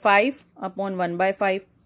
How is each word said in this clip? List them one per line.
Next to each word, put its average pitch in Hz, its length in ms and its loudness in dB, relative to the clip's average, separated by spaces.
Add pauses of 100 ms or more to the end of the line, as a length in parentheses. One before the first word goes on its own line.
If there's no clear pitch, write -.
five 214 320 4 (280)
upon 190 360 -6
one 175 200 -4
by 190 160 2
five। 196 280 -2 (240)